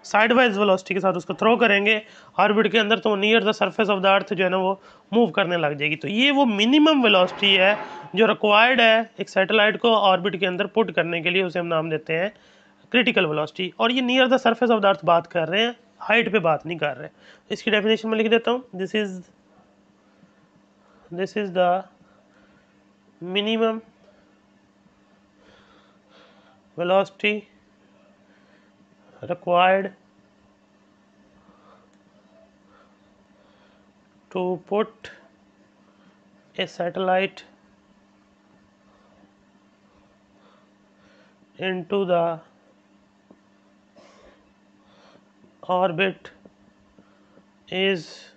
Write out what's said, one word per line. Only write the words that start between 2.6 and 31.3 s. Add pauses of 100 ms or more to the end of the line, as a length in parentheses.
के
अंदर,
तो
near
the
surface
of
the
earth
जो
है
ना
वो (320)
मूव
करने
लग
जाएगी।
तो
ये
वो
मिनिमम
वेलोसिटी
है (380)
जो
रिक्वायर्ड
है (100)
एक
सैटेलाइट
को
ऑर्बिट
के
अंदर
पुट
करने
के
लिए,
उसे
हम
नाम
देते
हैं (580)
क्रिटिकल
वेलोसिटी।
और
ये
near
the
surface
of
the
earth
बात
कर
रहे
हैं, (240)
हाइट
पे
बात
नहीं
कर
रहे। (420)
इसकी
डेफिनेशन
में
लिख
देता
हूँ, (120)
this
is, (2000)
this
is
the (1400)
minimum (3000)
velocity (1800)
required (4000)